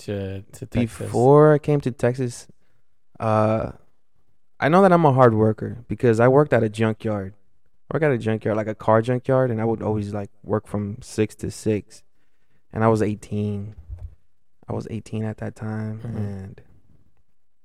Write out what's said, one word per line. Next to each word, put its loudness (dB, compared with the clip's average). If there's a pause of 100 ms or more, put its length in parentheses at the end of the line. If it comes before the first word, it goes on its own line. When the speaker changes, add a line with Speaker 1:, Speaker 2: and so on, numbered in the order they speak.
Speaker 1:
to, -8
to -18
Texas? -4
Speaker 2:
Before 6
I 2
came -2
to -4
Texas, -4 (720)
uh, 0 (880)
I 0
know 6
that 6
I'm 6
a 6
hard 6
worker 0 (100)
because 2
I 6
worked 4
at 4
a 2
junkyard. -4 (560)
I -4
worked -2
at 2
a 0
junkyard, -2
like, -4
a -6
car 4
junkyard, 0
and -4
I -2
would -2
always, -4
like, -8 (140)
work -4
from -6
six -4
to -8
six. -6 (680)
And -4
I 4
was 2
eighteen. -6 (960)
I -10
was -8
eighteen -8
at -8
that -10
time, -10
Speaker 1:
Mm-hmm. -10
Speaker 2:
and, -10 (1040)